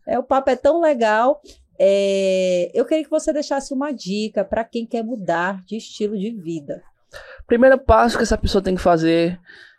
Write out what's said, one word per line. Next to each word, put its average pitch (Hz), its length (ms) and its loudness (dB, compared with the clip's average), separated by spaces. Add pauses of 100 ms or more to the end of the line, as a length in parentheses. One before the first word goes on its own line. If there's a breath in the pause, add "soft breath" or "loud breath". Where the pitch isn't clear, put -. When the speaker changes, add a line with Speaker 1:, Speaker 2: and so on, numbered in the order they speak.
Speaker 1:
É, 233 120 -2
o 269 40 -2
papo 269 280 0
é - 60 2
tão 311 240 2
legal. 247 600 2 (380 loud breath)
É... 190 960 2
eu 262 100 2
queria 311 200 0
que - 60 -18
você 311 220 0
deixasse 285 400 -4
uma 285 200 -4
dica 214 520 -4
pra 220 200 -4
quem 233 200 -8
quer 226 200 -6
mudar 185 600 -4
de 208 120 -10
estilo 214 420 -6
de 202 120 -6
vida. 165 520 -10 (640 loud breath)
Speaker 2:
Primeiro 254 320 6
passo 226 380 2
que 247 60 0
essa 214 140 0
pessoa - 260 0
tem 190 120 -2
que 180 80 -4
fazer 170 580 2 (380 loud breath)